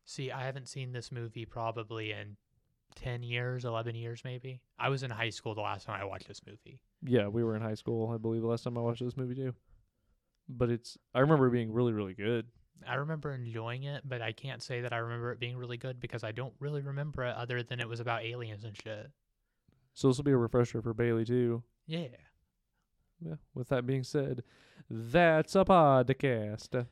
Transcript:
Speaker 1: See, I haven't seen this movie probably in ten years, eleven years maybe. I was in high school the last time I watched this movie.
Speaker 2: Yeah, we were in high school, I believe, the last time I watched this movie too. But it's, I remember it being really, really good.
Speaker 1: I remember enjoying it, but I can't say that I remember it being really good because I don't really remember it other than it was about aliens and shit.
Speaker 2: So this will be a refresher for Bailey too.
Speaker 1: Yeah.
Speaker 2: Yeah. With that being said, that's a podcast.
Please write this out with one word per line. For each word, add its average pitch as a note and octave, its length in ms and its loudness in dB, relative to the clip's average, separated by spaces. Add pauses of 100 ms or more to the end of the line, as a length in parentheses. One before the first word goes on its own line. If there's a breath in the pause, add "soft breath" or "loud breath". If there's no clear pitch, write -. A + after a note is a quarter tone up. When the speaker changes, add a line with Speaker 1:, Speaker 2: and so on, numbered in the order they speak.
Speaker 1:
See, C3 260 -8
I B2+ 140 -8
haven't C3 220 -8
seen C3 260 -8
this A#2+ 180 -8
movie A#2 340 -8
probably A2+ 680 -4
in G#2 260 -10 (580)
ten B2 260 -8
years, B2 440 -4
eleven A2+ 280 -2
years A#2 300 -8
maybe. B2+ 380 -12 (180)
I B2 100 2
was C3+ 140 0
in B2 80 -6
high A2+ 180 -2
school A2 240 -6
the G#2+ 80 -4
last G2+ 240 -4
time G2+ 160 -6
I G2+ 40 -4
watched F#2+ 220 -10
this - 200 -16
movie. G#2+ 340 -20 (220)
Speaker 2:
Yeah, A#2+ 240 4
we A#2 160 0
were A2+ 120 0
in G#2+ 60 -4
high A2 140 -4
school, A2+ 340 -2
I A#2 80 -4
believe, A2+ 240 -2
the A2+ 60 0
last A#2 160 -2
time A#2+ 140 -4
I A#2+ 40 -2
watched A#2 220 -2
this B2 120 -4
movie B2+ 200 -4
too. C3 180 -4 (960)
But B2 240 0
it's, - 260 -6 (160)
I B2 60 4
remember C#3 280 8
it B2 40 6
being A#2 200 2
really, A#2+ 220 2
really G2 220 -2
good. A2+ 320 0 (400)
Speaker 1:
I A#2+ 80 -2
remember D3 380 -4
enjoying A#2 500 -6
it, C#3+ 220 -8
but B2+ 180 -6
I A2+ 80 -2
can't B2 320 -10
say B2 180 -6
that A#2+ 120 -4
I A#2 40 -2
remember A#2 340 -4
it A2+ 80 -10
being B2 180 -6
really B2 200 -8
good B2 220 -8
because A#2+ 240 -6
I A2 80 -4
don't B2 280 -8
really C#3+ 220 -4
remember C#3 440 -4
it A#2+ 100 -2
other B2 260 -4
than A#2+ 180 -6
it A#2+ 80 -4
was A2+ 120 -8
about A#2 240 -2
aliens A2+ 400 -8
and G#2+ 120 -12
shit. A2 360 -10 (800)
Speaker 2:
So - 140 2
this B2+ 100 6
will D3 60 -4
be C#3+ 80 4
a C3 60 8
refresher A#2+ 440 2
for A2+ 120 -4
Bailey A2+ 320 2
too. A#2+ 360 2 (240)
Speaker 1:
Yeah. D#3+ 220 -6 (1160)
Speaker 2:
Yeah. D#3+ 140 -8 (180)
With B2+ 140 -6
that B2 180 2
being C3 180 0
said, C3+ 400 0 (460 loud breath)
that's D#3 640 4
a F#3+ 100 8
podcast. B2+ 1300 6